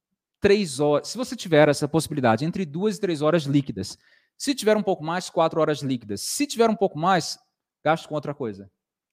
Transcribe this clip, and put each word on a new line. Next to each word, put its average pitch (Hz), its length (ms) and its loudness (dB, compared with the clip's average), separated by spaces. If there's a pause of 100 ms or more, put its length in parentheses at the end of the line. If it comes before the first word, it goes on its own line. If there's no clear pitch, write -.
(420)
três 202 380 2
horas. 147 280 2
Se - 100 -10
você 254 180 -8
tiver 151 340 6
essa 143 180 0
possibilidade, 139 580 0
entre 180 200 -4
duas 180 320 -4
e - 20 -16
três 170 220 -4
horas 156 220 2
líquidas. 135 540 -2 (400)
Se 285 160 -2
tiver 214 220 2
um 208 80 0
pouco 180 200 -2
mais, 175 260 -6
quatro 165 300 0
horas 151 200 2
líquidas. 113 420 -6
Se - 240 -4
tiver 226 240 2
um 214 60 0
pouco 180 240 -2
mais, 175 400 0 (440)
gasto 160 240 0
com 156 80 -8
outra 147 180 -6
coisa. 101 360 -10 (440)